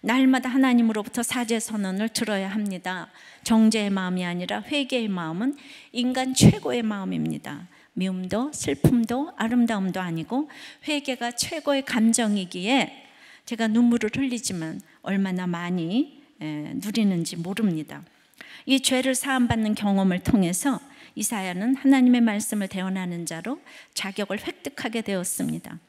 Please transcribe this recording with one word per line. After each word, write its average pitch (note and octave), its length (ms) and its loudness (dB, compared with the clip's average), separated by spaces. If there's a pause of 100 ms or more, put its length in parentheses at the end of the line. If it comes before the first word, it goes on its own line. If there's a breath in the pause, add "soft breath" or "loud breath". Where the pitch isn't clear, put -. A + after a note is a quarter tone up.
날마다 C4 480 4
하나님으로부터 A#3 720 2
사죄 A#3 360 -2
선언을 G#3 500 -2
들어야 G#3 400 -2
합니다. F#3 600 -4 (340 loud breath)
정죄의 A3 460 4
마음이 F#3 360 -2
아니라 F3+ 360 -4
회개의 B3+ 460 -2
마음은 F#3 500 -2 (340 loud breath)
인간 B3+ 420 -2
최고의 B3 500 4
마음입니다. F3+ 840 -6 (300 soft breath)
미움도 F#3+ 560 -2
슬픔도 C4+ 840 0
아름다움도 A3 600 0
아니고 F3+ 500 -4 (380 loud breath)
회개가 C4+ 440 -4
최고의 C#4 520 -2
감정이기에 G#3+ 1200 0 (400 loud breath)
제가 A3+ 220 -2
눈물을 A#3 480 4
흘리지만 G3 680 -4 (200 soft breath)
얼마나 F#3 460 -2
많이, F3 760 -2 (180)
에, D3+ 360 -8
누리는지 G3 640 0
모릅니다. E3+ 680 -4 (640 loud breath)
이 C4 160 2
죄를 C4 340 0
사함받는 A#3+ 580 0
경험을 G3 460 2
통해서 F#3+ 600 2 (360 loud breath)
이사야는 G3+ 600 -2
하나님의 B3+ 440 6
말씀을 G#3 460 0
대언하는 F#3 580 -4
자로 E3+ 340 -8 (360 loud breath)
자격을 G3 500 -6
획득하게 A#3+ 560 -6
되었습니다. F3 880 -4